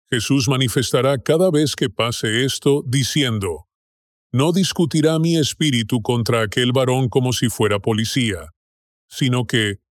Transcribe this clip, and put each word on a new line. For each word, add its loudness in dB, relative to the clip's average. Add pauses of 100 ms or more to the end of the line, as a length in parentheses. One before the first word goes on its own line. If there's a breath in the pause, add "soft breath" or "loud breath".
Jesús 0
manifestará 0
cada 2
vez 0
que -2
pase -2
esto, 0
diciendo, -2 (640)
"No 2
discutirá 2
mi 2
espíritu 0
contra 0
aquel 0
varón 2
como 0
si -2
fuera 0
policía", -4 (560)
sino -2
que, -2 (180)